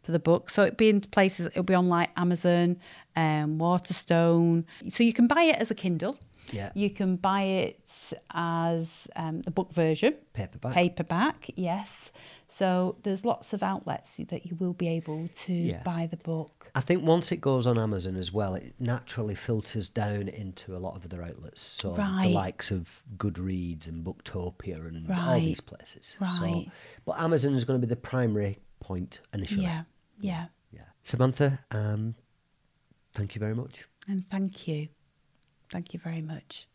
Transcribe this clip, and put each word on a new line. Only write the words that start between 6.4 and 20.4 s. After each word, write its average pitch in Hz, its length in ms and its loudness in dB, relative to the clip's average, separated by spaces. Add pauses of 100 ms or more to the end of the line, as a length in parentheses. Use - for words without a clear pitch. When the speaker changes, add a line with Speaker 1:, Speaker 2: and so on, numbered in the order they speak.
Speaker 2:
Yeah. 98 240 -6
Speaker 1:
You 202 160 2
can 190 240 0
buy 190 280 2
it - 720 -4 (180)
as, 165 840 -2
um, 160 280 -6
the 170 80 -4
book 185 220 -2
version. 170 420 4 (180)
Speaker 2:
Paperback. 117 400 -6
Speaker 1:
Paperback, - 840 0
yes. 185 560 -6 (360)
So 180 540 0
there's 190 240 -4
lots - 260 -2
of 202 120 -4
outlets - 540 -6 (120)
that - 160 -8
you 170 140 -8
will 180 140 -2
be 180 140 -2
able 160 400 -4 (180)
to 180 80 -2
Speaker 2:
Yeah. 165 300 -2
Speaker 1:
buy 170 220 -2
the 165 120 -8
book. - 580 -8
Speaker 2:
I 131 60 0
think 185 220 2
once 165 280 4
it 165 100 -4
goes 131 240 2
on 120 140 4
Amazon 95 360 -2
as 90 160 -4
well, 98 220 0
it - 260 -8
naturally 120 540 -4
filters 107 560 -4
down 104 400 -2
into 95 480 -10